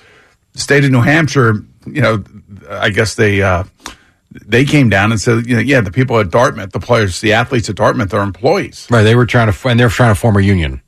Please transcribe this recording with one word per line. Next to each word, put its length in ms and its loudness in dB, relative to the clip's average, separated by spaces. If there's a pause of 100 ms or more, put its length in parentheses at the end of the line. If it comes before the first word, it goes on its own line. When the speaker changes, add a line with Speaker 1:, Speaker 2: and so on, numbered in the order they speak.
(540)
Speaker 1:
The 40 -14
state 260 2
of 60 2
New 120 2
Hampshire, 600 0 (240)
you 140 -8
know, 240 0 (440)
I 220 -6
guess 240 -2
they, 280 0
uh, 220 0 (680)
they 320 0
came 240 2
down 240 2
and 80 -2
said, 260 -2
you 80 -2
know, 60 0
yeah, 220 0
the 100 -6
people 260 0
at 120 -2
Dartmouth, 420 -2
the 80 -6
players, 400 -2
the 140 0
athletes 340 -2
at 80 -8
Dartmouth 380 -2
are 80 -2
employees. 680 -4
Speaker 2:
Right, 140 4
they 100 4
were 120 4
trying 200 0
to, 60 0
f-, 140 -8
and 120 2
they're 120 4
trying 240 2
to 40 -2
form 180 0
a 40 4
union. 460 0